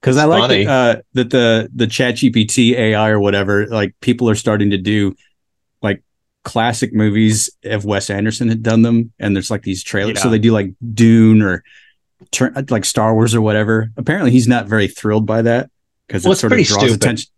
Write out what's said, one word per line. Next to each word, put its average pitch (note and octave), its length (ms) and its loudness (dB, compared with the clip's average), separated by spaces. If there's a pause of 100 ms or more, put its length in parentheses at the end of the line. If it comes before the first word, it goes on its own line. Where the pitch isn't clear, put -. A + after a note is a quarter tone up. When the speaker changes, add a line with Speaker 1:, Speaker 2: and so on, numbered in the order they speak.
Speaker 1:
'Cause B2+ 140 0
I D3+ 80 2
Speaker 2:
It's D3+ 60 2
Speaker 1:
like F3 120 2
that, - 60 -2
Speaker 2:
funny. G#2 200 0
Speaker 1:
uh, B2+ 280 2 (180)
that B2 160 -2
the, A2+ 460 2
the A#2+ 120 0
Chat A#2+ 280 -2
G C3 140 0
P A#2 160 0
T A#2+ 320 2
A A2 180 0
I G#2+ 140 2
or G#2+ 100 2
whatever, G2+ 480 0
like, G#2+ 320 -4
people A#2+ 300 -2
are G#2 60 2
starting G#2 340 0
to G2 80 0
do, G2+ 360 -2 (680)
like, - 220 -4 (420)
classic A#2 480 -4
movies G#2+ 560 0 (140)
if G#2 200 -6
Wes G2+ 260 -4
Anderson A2 380 -4
had A2+ 160 -4
done A2+ 180 2
them, A#2 380 0
and G2+ 160 -2
there's, G2 160 -6
like, G#2 120 -6
these F#2+ 200 -8
trailers. G#2 380 -4
So A#2+ 80 2
Speaker 3:
Yeah. - 20 4
Speaker 1:
they A2 80 2
do, A2+ 140 4
like, G2 180 0 (220)
Dune A2+ 480 6
or F#2 220 -2 (680)
Tur-, - 220 -2 (160)
like, A2+ 160 -2
Star A2 280 0
Wars A2+ 220 2
or A2+ 60 2
whatever. G#2+ 560 0
Apparently, C#3+ 340 0
he's B2 160 4
not A#2 200 0
very G#2 200 0
thrilled G#2+ 380 -2
by A2 160 -2
that A#2 280 0 (380)
'cause F#2+ 160 -6
Speaker 2:
Well, F#3 80 2
Speaker 1:
it F#3 40 2
Speaker 2:
it's - 60 -6
Speaker 1:
sort A3+ 120 0
of - 40 2
Speaker 2:
pretty F3 120 0
Speaker 1:
draws G2+ 140 -2
Speaker 2:
stupid. A2+ 200 0
Speaker 1:
attention. A#2 340 -4